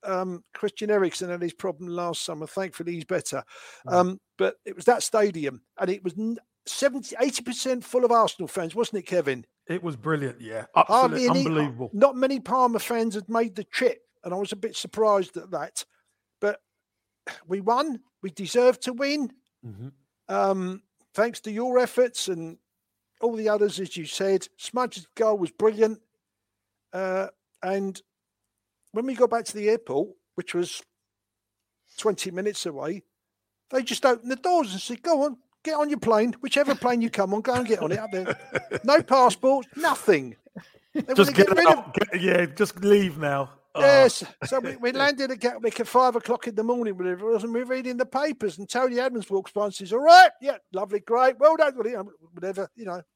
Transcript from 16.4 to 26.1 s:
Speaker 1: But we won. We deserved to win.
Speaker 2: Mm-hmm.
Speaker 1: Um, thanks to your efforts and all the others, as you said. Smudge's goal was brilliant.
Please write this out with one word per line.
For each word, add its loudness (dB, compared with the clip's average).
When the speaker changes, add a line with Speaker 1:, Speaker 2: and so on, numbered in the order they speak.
Speaker 1:
But -2
we -4
won. 0
We -8
deserved 2
to -6
win. -4
Speaker 2:
Mm-hmm. -14
Speaker 1:
Um, -2
thanks 0
to -10
your 0
efforts 0
and -8
all 0
the -2
others, 0
as -8
you -10
said. -2
Smudge's -6
goal 0
was -4
brilliant. 0